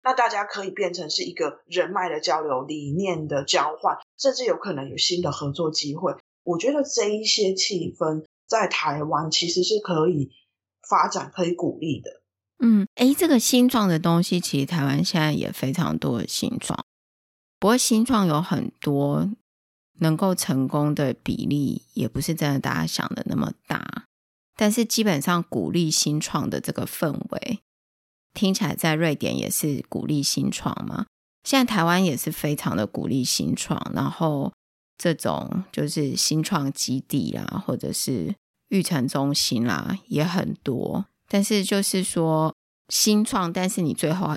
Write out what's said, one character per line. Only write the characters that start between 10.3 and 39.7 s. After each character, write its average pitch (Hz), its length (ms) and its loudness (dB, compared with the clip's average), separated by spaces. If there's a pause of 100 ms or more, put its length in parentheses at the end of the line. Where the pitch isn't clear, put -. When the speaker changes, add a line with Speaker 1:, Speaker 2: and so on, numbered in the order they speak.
Speaker 1:
发 180 200 4
展、 147 240 -4
可 180 140 -2
以 175 80 0
鼓 170 260 -4
励 147 220 -4
的。 - 200 -16 (400)
Speaker 2:
嗯， 214 340 6
诶， 254 180 6
这 330 140 2
个 277 120 6
新 247 300 6
创 220 180 4
的 165 120 4
东 170 240 4
西， 180 160 0
其 - 200 -2
实 139 60 0
台 160 180 -2
湾 143 220 2
现 165 160 2
在 151 120 2
也 - 180 -2
非 - 200 -4
常 135 260 0
多 131 220 -2
的 - 80 -6
新 - 320 -4
创。 - 240 -6 (760)
不 190 80 4
过 233 100 6
新 226 280 4
创 220 200 4
有 151 160 2
很 - 380 -2
多， 147 500 0 (680)
能 160 160 4
够 185 180 2
成 131 340 0
功 147 280 0
的 139 180 0
比 - 320 -6
例 139 360 0 (120)
也 - 140 -2
不 135 140 -4
是 - 120 -2
真 151 200 0
的 139 60 0
大 - 140 -2
家 80 140 0
想 - 260 -4
的 - 140 -6
那 - 80 -2
么 - 160 0 (160)
大。 - 380 -6 (500)
但 208 160 4
是 226 140 2
基 - 180 0
本 175 180 2
上 175 280 0
鼓 98 220 -2
励 170 200 2
新 151 280 2
创 - 300 -2
的 - 100 -2
这 - 120 -6
个 - 140 -4
氛 - 260 -4 (200)
围， - 280 -8 (760)
听 190 200 2
起 196 100 -2
来 156 100 0
在 160 220 0
瑞 156 180 2
典 - 240 -2
也 52 120 -4
是 - 400 -2
鼓 - 160 -6
励 147 180 0
新 - 260 0
创 - 240 -4 (140)
嘛。 - 180 -6 (380)
现 - 160 2
在 247 100 2
台 208 140 2
湾 175 200 4
也 180 120 2
是 - 160 -4
非 147 240 -2
常 - 200 -2
的 104 100 0
鼓 - 220 -6
励 131 160 0
新 - 320 0
创， - 380 -4
然 135 160 0
后 147 420 -2 (460)
这 170 160 0
种 - 580 -4
就 147 160 -2
是 143 280 -2
新 156 280 2
创 143 280 0
基 - 360 -2
地 113 240 0
啦， - 340 -6
或 127 120 -2
者 - 140 -6
是 117 440 -2 (320)
育 196 160 2
成 139 240 0
中 139 260 0
心 120 320 0
啦， 113 320 -2 (100)